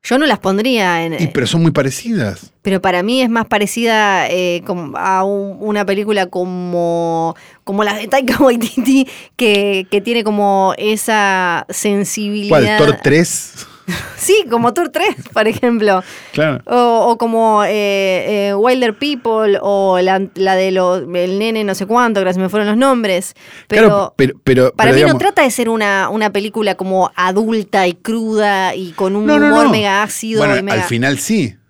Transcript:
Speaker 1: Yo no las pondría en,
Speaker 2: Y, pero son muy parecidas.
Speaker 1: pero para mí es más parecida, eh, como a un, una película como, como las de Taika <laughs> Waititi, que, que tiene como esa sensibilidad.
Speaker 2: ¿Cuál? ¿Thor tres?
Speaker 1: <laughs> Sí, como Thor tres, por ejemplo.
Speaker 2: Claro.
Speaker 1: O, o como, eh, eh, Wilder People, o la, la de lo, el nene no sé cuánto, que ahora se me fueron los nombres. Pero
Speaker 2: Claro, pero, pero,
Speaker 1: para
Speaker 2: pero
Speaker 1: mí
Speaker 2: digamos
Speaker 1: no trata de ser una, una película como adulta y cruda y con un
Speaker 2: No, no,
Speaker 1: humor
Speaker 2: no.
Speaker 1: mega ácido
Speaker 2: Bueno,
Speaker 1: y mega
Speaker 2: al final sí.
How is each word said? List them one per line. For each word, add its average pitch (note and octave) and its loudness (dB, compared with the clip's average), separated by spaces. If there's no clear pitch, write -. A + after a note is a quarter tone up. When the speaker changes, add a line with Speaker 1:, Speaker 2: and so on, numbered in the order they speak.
Speaker 1:
Yo A#3+ 0
no D4+ 2
las A3+ 2
pondría F#3+ 0
en, E3 -4
Speaker 2:
Y, D#3 0
pero C3 -2
son E3 0
muy E3 4
parecidas. C3+ -4
Speaker 1:
pero F#3+ -2
para F3+ 0
mí B3 0
es A#3+ 0
más A3+ 0
parecida, G#3 0
eh, F3 -2
como F3 -8
a F#3+ 0
un, G3 -4
una G#3 -2
película G3 -2
como, E3+ -2
como G3+ -2
las G3+ -2
de G#3+ -10
Taika B3+ 0
<laughs> - -6
Waititi, C4 2
que, G3+ 0
que G3+ 2
tiene A#3 -2
como G3+ 0
esa G3 0
sensibilidad. G#3 0
Speaker 2:
¿Cuál? - -
¿Thor D3+ 4
tres? - 0
Speaker 1:
<laughs> - -20
Sí, G4 2
como A#3 2
Thor E4+ -2
tres, F4 -2
por A3 0
ejemplo. G#3+ 0
Speaker 2:
Claro. D3+ 0
Speaker 1:
O, A#3+ 2
o A#3 2
como, A3+ 2
eh, G3 0
eh, G3 0
Wilder A#3 2
People, A3+ 0
o G3 2
la, F#3+ 2
la F#3+ 0
de F#3+ 0
lo, F#3 0
el F3+ -4
nene A3 -2
no G3 -2
sé F#3+ -6
cuánto, A3+ 2
que - -
ahora F#3 0
se F#3 -2
me F#3 -2
fueron G#3 -2
los G#3+ 0
nombres. A#3 0
Pero G#3+ 2
Speaker 2:
Claro, G3+ 2
pero, C3 2
pero, B2+ 4
Speaker 1:
para A3 2
Speaker 2:
pero - 4
Speaker 1:
mí - 4
Speaker 2:
digamos D3 4
Speaker 1:
no - -2
trata F#4+ 2
de C4 4
ser A3+ -2
una, G3+ 0
una G#3 -2
película G#3 -2
como F#3 0
adulta F#3+ 0
y F3 0
cruda G#3+ -2
y F3+ -10
con F#3+ -2
un G#3 0
Speaker 2:
No, D4 4
no, D4 4
Speaker 1:
humor - 4
Speaker 2:
no. - 4
Speaker 1:
mega G#3 0
ácido A3 -4
Speaker 2:
Bueno, G3+ 2
Speaker 1:
y - -4
mega A2+ -2
Speaker 2:
al - -4
final C3 0
sí. E3 -2